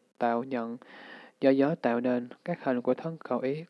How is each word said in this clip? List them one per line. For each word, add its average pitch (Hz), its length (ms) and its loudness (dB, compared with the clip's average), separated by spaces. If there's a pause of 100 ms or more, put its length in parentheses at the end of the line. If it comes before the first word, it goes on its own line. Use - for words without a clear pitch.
(180)
tạo 117 260 0
nhận, 120 340 -6 (640)
do 135 80 6
gió 135 260 6
tạo 120 240 2
nên. 123 300 0 (160)
Các 170 180 -6
hành 123 180 0
của 123 120 2
thân 165 240 -6
khẩu 123 220 -4
ý 139 300 -4